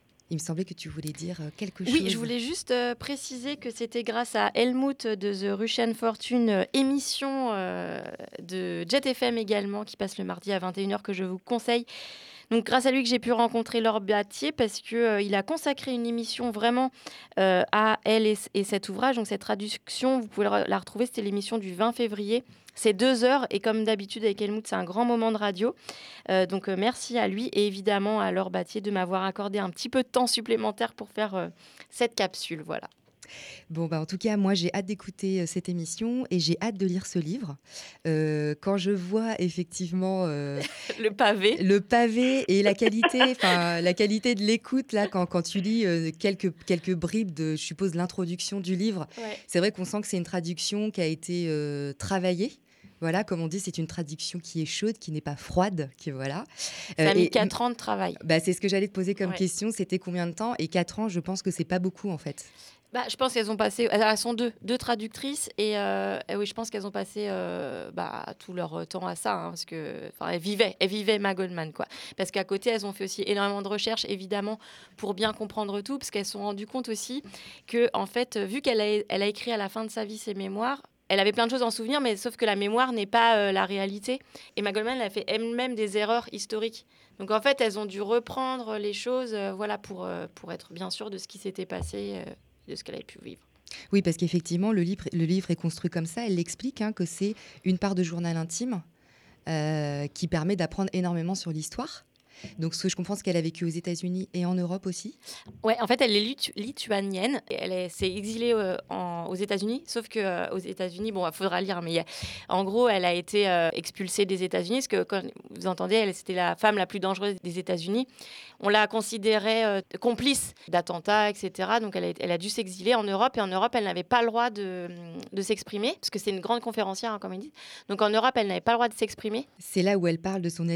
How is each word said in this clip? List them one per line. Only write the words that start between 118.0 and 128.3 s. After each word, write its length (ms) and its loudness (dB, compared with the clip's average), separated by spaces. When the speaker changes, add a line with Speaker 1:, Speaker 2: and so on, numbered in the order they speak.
Speaker 2:
On 100 0
la 180 6
considérait, 800 2
euh, 160 2
complice 540 0
d'attentats, 640 2
et 60 0
cetera. 440 0
Donc, 160 -4
elle 100 -2
a, 140 -2
elle 120 0
a 60 2
dû 120 -6
s'exiler 460 0
en 80 2
Europe, 340 2
et 40 2
en 60 0
Europe, 280 2
elle 80 2
n'avait 200 -2
pas 180 4
le 60 4
droit 220 2
de, 380 -6
de 100 -2
s'exprimer, 580 0
parce 100 -4
que 100 -4
c'est 120 0
une 80 0
grande 220 0
conférencière, 520 -2
hein, 60 -6
comme 140 -6
ils 60 -6
disent. 120 -12
Donc, 120 0
en 80 6
Europe, 260 4